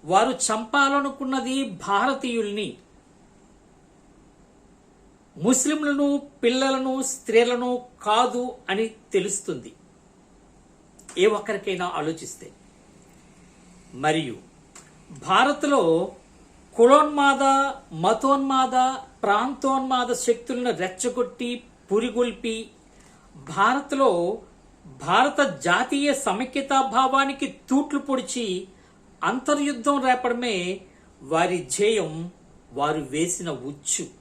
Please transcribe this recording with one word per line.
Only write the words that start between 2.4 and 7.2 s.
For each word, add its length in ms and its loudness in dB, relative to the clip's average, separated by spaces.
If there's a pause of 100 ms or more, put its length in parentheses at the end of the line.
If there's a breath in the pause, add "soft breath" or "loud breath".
ముస్లింలను, 720 0 (340)
పిల్లలను, 540 0 (160)
స్త్రీలను 580 2 (380)